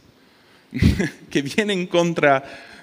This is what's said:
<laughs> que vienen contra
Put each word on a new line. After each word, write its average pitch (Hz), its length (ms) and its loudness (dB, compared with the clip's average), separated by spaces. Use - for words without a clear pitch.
<laughs> - 580 0
que 151 120 -2
vienen 180 460 -2
contra 156 560 2